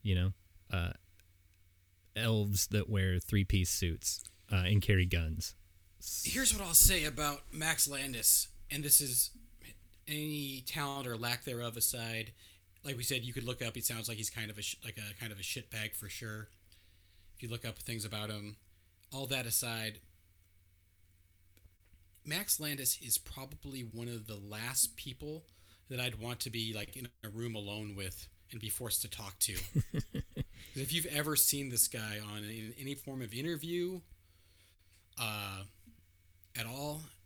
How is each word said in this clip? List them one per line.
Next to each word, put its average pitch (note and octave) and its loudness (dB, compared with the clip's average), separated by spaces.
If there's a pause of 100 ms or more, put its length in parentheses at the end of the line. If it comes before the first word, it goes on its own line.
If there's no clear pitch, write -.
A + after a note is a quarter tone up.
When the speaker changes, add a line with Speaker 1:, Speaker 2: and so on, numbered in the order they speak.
Speaker 1:
you G2 4
know, F#2 4 (380)
uh, E2+ 0 (1200)
elves G#2+ 4
that G#2 2
wear F#2+ 4
three-piece F#2+ 4
suits, - 0 (260)
uh, G2+ 2
and G2+ 6
carry F#2+ 6
guns. E2 0 (720)
Speaker 2:
Here's - 4
what G3 -4
I'll E3 -2
say E3+ 10
about D3 0
Max D#3 2
Landis, C3+ 4 (220)
and C#3+ -2
this C#3+ 10
is B2 2 (800)
any D3 -4
talent C#3 -2
or A#2 -4
lack A#2+ 0
thereof A#2+ -4
aside. A2+ 0 (520)
Like C#3 -6
we A#2+ -4
said, B2 0
you A#2+ -6
could C3+ -4
look B2 -4
up, A2+ -2
he A#2+ -6
sounds A2+ -2
like A2+ -4
he's A2 -2
kind A2 -6
of G#2 -10
a G#2 -6
sh-, - -4
like, A2+ -8
a G#2 -8
kind A2 -6
of G2+ -10
a - -6
shitbag A2 -6
for G2+ -8
sure. G#2+ -8 (840)
If - -16
you A#2+ -8
look A#2+ -6
up A2+ -6
things A2+ -6
about G#2+ -4
him, G#2 -8 (560)
all C3+ -4
that B2+ -2
aside, A2 -2 (2250)
Max E3+ 0
Landis C#3+ 0
is B2 2
probably C3+ -10
one A#2 -6
of A2+ -8
the A2 -10
last G#2+ 0
people D3+ -10 (440)
that B2+ -6
I'd B2 -2
want A#2 -6
to B2+ -4
be, A2+ -2
like, G#2 -8
in B2+ -10 (160)
a A2 -8
room A2+ -6
alone G#2 -6
with F#2+ -6 (240)
and A2+ -10
be A2 -4
forced - -2
to A2+ -6
talk G2 -10
to. G#2 2
Speaker 1:
<laughs> - 0
Speaker 2:
'Cause - -6
if C3+ -4
you've E3 0
ever D3 0
seen C#3 2
this A#2+ 4
guy G#2+ -4
on G#2 -8
any, A2 -8
any C3+ -6
form C3+ -8
of G#2+ -6
interview, E3+ -4 (1160)
uh, G2+ -4 (920)
at A#2 -4
all D3 -6 (240)